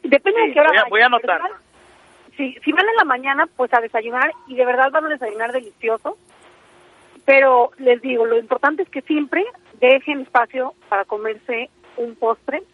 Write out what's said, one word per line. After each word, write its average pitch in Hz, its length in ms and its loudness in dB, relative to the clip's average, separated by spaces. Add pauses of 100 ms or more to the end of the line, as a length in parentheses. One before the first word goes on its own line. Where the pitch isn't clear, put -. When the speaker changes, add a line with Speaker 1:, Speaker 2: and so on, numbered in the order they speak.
Speaker 1:
depende 370 420 0
Speaker 2:
Sí, 415 40 0
Speaker 1:
de 262 60 -6
qué 294 80 2
hora 311 80 4
Speaker 2:
voy 247 80 2
a, 220 60 2
Speaker 1:
vayan, 240 60 -4
Speaker 2:
voy 214 120 2
a 240 180 2
Speaker 1:
pero 233 140 -2
Speaker 2:
anotar. 339 180 -4 (840)
Speaker 1:
si 285 60 -6
van, 254 100 -8
si, - 100 -20
si 302 80 -2
van 370 160 2
en 453 80 0
la 440 80 4
mañana, 277 540 0
pues 247 160 -2
a 233 80 4
desayunar, 233 500 -2 (160)
y 254 80 -14
de 247 100 2
verdad 262 260 2
van 311 160 0
a - 20 -6
desayunar 233 420 -6
delicioso. 240 680 -6 (1080)
Pero 262 540 6
les 247 220 2
digo, 247 240 0
lo 226 140 0
importante 277 440 -2
es - 60 -6
que 277 120 -10
siempre 311 420 -2 (380)
dejen 269 400 2
espacio 254 520 -2 (140)
para 196 160 -2
comerse 220 680 -8 (280)
un 233 180 -8
postre. 262 480 -4 (100)